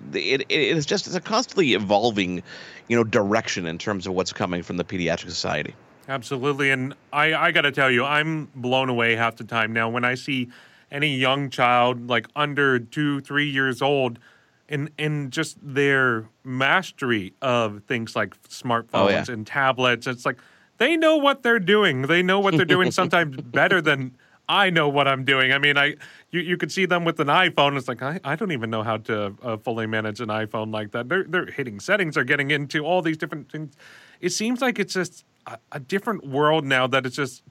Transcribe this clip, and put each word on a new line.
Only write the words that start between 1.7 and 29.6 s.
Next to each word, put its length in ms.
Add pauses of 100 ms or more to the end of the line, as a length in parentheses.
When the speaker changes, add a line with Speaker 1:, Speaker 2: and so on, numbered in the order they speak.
Speaker 1:
evolving, 680 (460)
you 80
know, 80
direction 640
in 120
terms 300
of 60
what's 180
coming 320
from 140
the 80
Pediatric 440
Society. 460 (320)
Speaker 2:
Absolutely. 640
And 220 (180)
I, 220
I 180
gotta 220
tell 180
you, 140
I'm 500
blown 320
away 300
half 180
the 80
time 300
now 160
when 160
I 100
see 320 (440)
any 260
young 320
child, 580
like, 280
under 420
two, 440
three 280
years 320
old, 380 (500)
and, 300
and 320
just 280
their 680 (140)
mastery 960
of 460
things 280
like 280
smartphones 500
Speaker 1:
Oh, 160
yeah. 180
Speaker 2:
and 200
tablets. 580
It's 180
like, 140 (400)
they 180
know 220
what 240
they're 160
doing. 460
They 180
know 180
what 160
they're 80
doing 280
Speaker 1:
<laughs> 80
Speaker 2:
sometimes 380
better 440
than 340 (320)
I 220
know 180
what 200
I'm 180
doing. 260
I 60
mean, 220
I, 160 (340)
you, 120
you 160
could 140
see 140
them 200
with 140
an 80
iPhone. 480
It's 120
like, 160
I, 200
I 120
don't 160
even 180
know 140
how 140
to, 440
uh, 160
fully 300